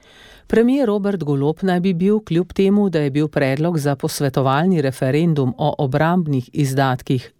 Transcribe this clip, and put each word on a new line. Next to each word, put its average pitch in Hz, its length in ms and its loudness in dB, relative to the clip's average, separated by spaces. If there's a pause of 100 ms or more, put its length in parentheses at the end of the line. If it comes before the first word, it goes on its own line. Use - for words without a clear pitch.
(460)
Premier 247 400 2
Robert 202 360 -2
Golob 143 400 0
naj 180 180 2
bi 185 140 0
bil, 202 260 0
kljub 175 320 -2
temu, 196 380 2
da 160 100 0
je 143 100 0
bil 147 180 0
predlog 151 500 0
za 143 180 -2
posvetovalni 147 880 0
referendum 135 760 0
o 147 200 0
obrambnih 147 760 0
izdatkih 135 880 -2